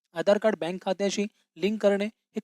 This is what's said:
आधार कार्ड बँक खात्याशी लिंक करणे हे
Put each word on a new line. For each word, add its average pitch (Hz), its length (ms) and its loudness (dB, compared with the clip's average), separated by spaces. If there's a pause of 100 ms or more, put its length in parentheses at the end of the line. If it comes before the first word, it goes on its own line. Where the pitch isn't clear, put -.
(140)
आधार 190 240 2
कार्ड 208 200 0
बँक 180 240 -4
खात्याशी 196 420 -2 (320)
लिंक 202 260 -2
करणे 202 220 4
हे - 400 -10